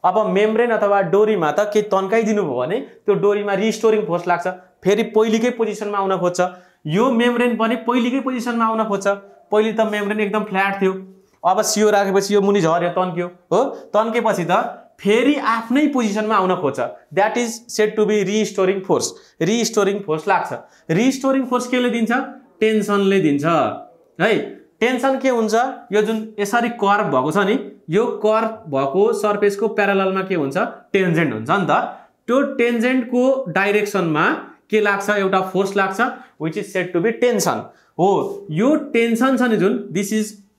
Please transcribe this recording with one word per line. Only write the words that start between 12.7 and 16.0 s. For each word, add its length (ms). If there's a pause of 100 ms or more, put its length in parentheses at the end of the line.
तन्क्यो, 380
हो, 380
तन्केपछि 840
त 260 (220)
फेरि 360
आफ्नै 520
पोजिसनमा 480